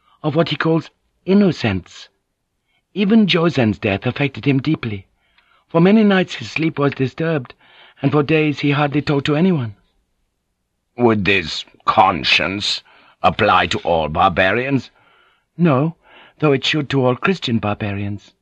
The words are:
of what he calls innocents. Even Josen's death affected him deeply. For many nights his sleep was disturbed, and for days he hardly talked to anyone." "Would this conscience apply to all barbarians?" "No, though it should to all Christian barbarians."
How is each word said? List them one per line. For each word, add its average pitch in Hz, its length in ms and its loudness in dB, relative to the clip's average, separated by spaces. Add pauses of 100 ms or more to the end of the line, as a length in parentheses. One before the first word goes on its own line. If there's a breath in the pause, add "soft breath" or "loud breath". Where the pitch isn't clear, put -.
(220 soft breath)
of 143 140 -4
what 160 140 0
he 151 60 -4
calls 160 320 -2 (380)
innocents. 151 840 0 (840)
Even 208 320 4
Josen's 160 540 0
death 98 260 -2
affected 123 380 -4
him 139 160 2
deeply. 120 480 -6 (600)
For 165 120 0
many 202 220 6
nights 190 320 2
his 113 160 -12
sleep 156 300 -4
was 139 140 0
disturbed, 156 600 -4 (480 soft breath)
and 139 80 0
for 147 140 2
days 151 340 0
he 143 140 0
hardly 147 280 -2
talked 143 260 -2
to 151 100 0
anyone." 151 400 0 (1200)
"Would 113 280 2
this 92 400 -2 (200)
conscience 95 1000 0 (400 soft breath)
apply 92 460 2
to 85 100 -4 (120)
all 80 180 0
barbarians?" 98 840 0 (640 soft breath)
"No, 160 380 2 (460 soft breath)
though 156 100 2
it 135 140 0
should 151 260 -4
to 135 140 0
all 123 100 2
Christian 127 460 -2
barbarians." 101 800 -6